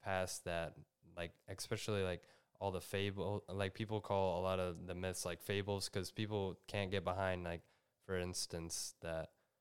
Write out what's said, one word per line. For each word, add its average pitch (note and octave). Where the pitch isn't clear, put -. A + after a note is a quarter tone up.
past F#2+
that, E2+
like, E2+
especially, G2+
like, F2+
all G2
the F#2
fable, G2
like, G2
people G#2+
call F#2+
a -
lot F#2+
of F2
the F2+
myths, F#2
like, F2
fables G2+
'cause F#2
people G#2
can't G2+
get G2
behind, F2+
like, E2+
for F#2+
instance, F2
that D#2+